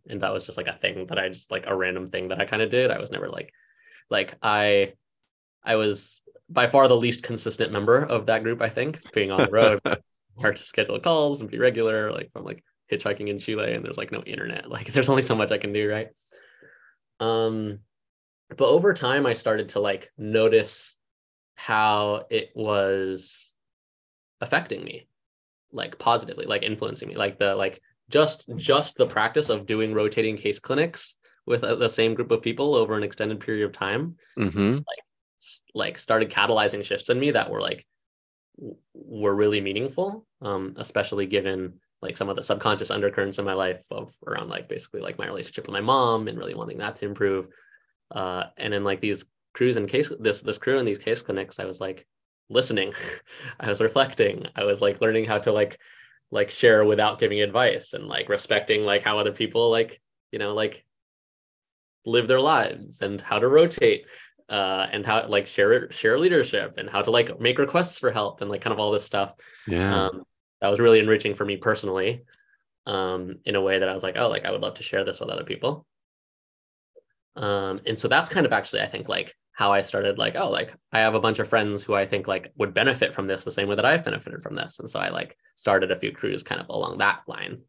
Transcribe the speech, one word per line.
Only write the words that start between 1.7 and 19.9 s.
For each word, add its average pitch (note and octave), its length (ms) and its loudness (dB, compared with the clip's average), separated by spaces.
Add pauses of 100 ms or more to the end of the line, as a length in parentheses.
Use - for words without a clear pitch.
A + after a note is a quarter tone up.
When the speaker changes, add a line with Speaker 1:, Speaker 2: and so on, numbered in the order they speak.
Speaker 1:
random F#2 340 -4
thing F#2 200 -6
that F#2+ 100 -4
I G2+ 60 0
kinda A2 220 -2
did. B2 240 2
I - 80 -2
was G2+ 120 -8
never, - 180 -8
like, G1+ 240 -12 (560)
like, G2+ 320 -2
I, G#2 520 4 (680)
I A2+ 120 2
was G#2+ 460 -2 (280)
by B2 180 2
far C3+ 200 8
the B2 100 8
least A#2+ 260 0
consistent A2+ 480 -4
member A2 320 4
of A2 220 -2
that A2 180 2
group, A#2 180 -2
I A2+ 80 0
think, C3 320 -4 (120)
being G2 180 0
on F#2+ 100 2
the A#2 80 4
road. G#2+ 340 4
Speaker 2:
<laughs> - 220 -4 (360)
Speaker 1:
hard G#2+ 160 2
to - 60 -14
schedule - 360 -2
calls D3 420 0
and G#2 80 -10
be A2 100 -8
regular, A2 520 2
like, - 220 -8
from, G2+ 120 -14
like, F#2+ 180 -14 (280)
hitchhiking G#2 380 -4
in G2+ 100 -4
Chile, A2 340 -4
and A2+ 120 -6
there's, - 120 -8
like, - 140 -8
no - 120 -8
internet. - 420 -8
<laughs> - 40 -16
Like, A#2 240 -10
there's C3 160 4
only C3+ 140 6
so B2 120 2
much G#2+ 160 2
I G#2+ 60 0
can G2+ 160 -4
do, G#2 160 0
right? G#2+ 200 -4 (1080)
Um, A2 600 -2 (680)
but - 200 2
over F3 240 6
time, C#3 340 0
I A#2 60 2
started A2 360 -2
to, G#2 100 -4
like, G2+ 380 -2